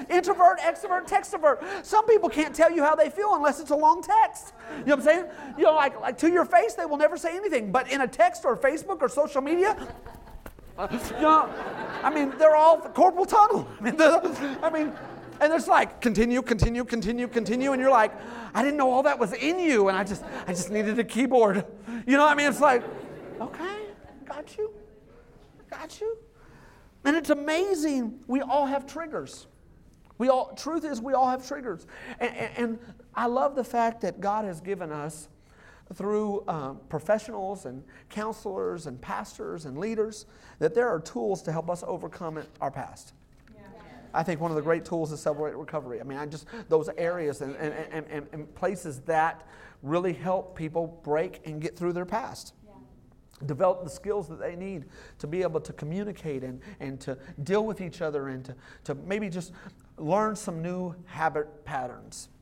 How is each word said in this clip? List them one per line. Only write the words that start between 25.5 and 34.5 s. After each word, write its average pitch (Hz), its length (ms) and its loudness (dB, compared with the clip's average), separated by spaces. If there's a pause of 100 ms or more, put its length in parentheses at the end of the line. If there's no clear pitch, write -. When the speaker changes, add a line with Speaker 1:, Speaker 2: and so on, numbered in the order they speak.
Speaker 1:
got 320 320 -14
you." 440 160 -4 (880)
And 294 100 4
it's 311 140 -2
amazing. 302 1000 0
We 262 140 0
all 269 240 0
have 277 200 -2
triggers. 277 600 -10 (720)
We 247 120 2
all, 262 260 2
truth 311 300 -6
is, 269 160 -6
we 269 120 -2
all 262 140 4
have 254 180 -2
triggers. 254 420 -8 (320)
And, 240 160 -2
and, - 220 -8
and 233 220 -4 (340)
I 226 120 -2
love 277 300 0
the 247 80 -2
fact 233 380 -2
that 254 200 -6
God 208 240 -2
has 170 160 -10